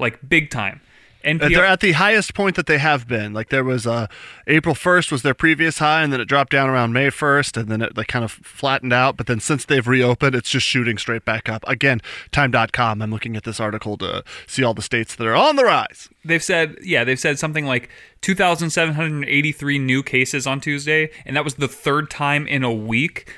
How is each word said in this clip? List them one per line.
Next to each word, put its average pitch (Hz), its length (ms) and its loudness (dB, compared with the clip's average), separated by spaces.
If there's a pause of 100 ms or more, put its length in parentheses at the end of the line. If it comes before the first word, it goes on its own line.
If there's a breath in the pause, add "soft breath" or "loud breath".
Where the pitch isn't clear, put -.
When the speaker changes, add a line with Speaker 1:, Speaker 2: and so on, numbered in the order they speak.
Speaker 1:
like, 120 180 -2 (100)
big 156 220 2
time. 113 300 -6 (440 soft breath)
Speaker 2:
Uh, - 40 0
Speaker 1:
N 156 100 0
P 151 60 0
R 143 60 2
Speaker 2:
they're 175 140 6
at 185 140 2
the 196 140 2
highest 202 420 2
point 196 220 0
that 180 100 -2
they 151 120 2
have 139 280 0
been. 107 260 -4
Like, 110 180 -6
there 135 120 2
was, 127 240 -2
uh, 117 220 0 (400 loud breath)
April 151 260 4
first 180 380 2
was 131 100 -2
their 135 120 2
previous 160 440 2
high, 156 240 4
and 143 100 0
then 131 80 0
it 113 40 -4
dropped 139 260 2
down 135 180 4
around 123 240 2
May 135 180 2
first, 143 460 0
and 107 120 -4
then 110 120 -2
it, - 160 -4
like, 107 120 -4
kind 120 160 -2
of 107 80 -6
flattened 135 600 -4
out. 127 240 4
But - 120 -6
then 120 100 0
since 139 260 -2
they've 131 220 2
reopened, 127 480 4
it's 120 160 -4
just 131 160 0
shooting 117 320 0
straight 113 260 -6
back 110 240 -4
up. 117 200 -6
Again, 131 320 0 (320 loud breath)
time 143 180 2
dot 113 220 2
com, 110 280 0
I'm 107 120 -4
looking 110 240 -6
at 107 80 -8
this 113 160 -8
article 107 380 -4
to - 260 -6 (240 loud breath)
see - 160 -2
all 117 100 2
the 101 80 -8
states 113 320 -4
that 113 100 -6
are 113 120 2
on 285 180 4
the 277 80 4
rise. 156 460 0 (160)
Speaker 1:
They've 160 180 0
said, 160 400 0
yeah, 151 220 0
they've 127 160 0
said 147 180 -2
something 156 280 -4
like 127 220 -2 (320 loud breath)
two 196 140 0
thousand 170 360 2
seven 160 260 0
hundred 151 320 -2
eighty-three 143 500 0
new 131 240 0
cases 131 460 -2
on 135 120 -2
Tuesday, 151 500 -2 (140 loud breath)
and 131 120 -6
that 147 80 0
was 143 100 -4
the 139 140 -2
third 147 420 -2
time 147 380 -2
in 139 160 0
a 120 80 0
week 113 640 -2